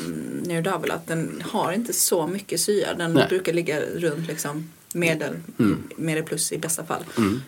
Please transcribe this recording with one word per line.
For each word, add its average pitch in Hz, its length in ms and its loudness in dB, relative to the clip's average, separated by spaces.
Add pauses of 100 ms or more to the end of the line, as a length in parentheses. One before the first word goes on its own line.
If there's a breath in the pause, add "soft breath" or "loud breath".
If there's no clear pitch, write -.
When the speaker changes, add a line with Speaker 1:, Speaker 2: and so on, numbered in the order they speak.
(440)
Speaker 1:
Nero 170 180 0
d'Avola, 175 320 2
att 170 120 -6
den 160 440 -2
har 175 220 2
inte 233 200 0
så 170 340 2
mycket 185 340 -2
syra. 202 340 2
Den 170 180 0
Speaker 2:
Nej. 147 160 6
Speaker 1:
brukar 185 240 2
ligga 165 280 0
runt 165 460 -2
liksom 156 440 -6 (220)
medel, 165 420 0 (240)
Speaker 2:
Mm. 104 240 4 (140)
Speaker 1:
medel 156 280 0
plus - 280 -2
i 175 60 -2
bästa 160 260 -2
fall. - 180 -4 (160)
Speaker 2:
Mm. 113 280 2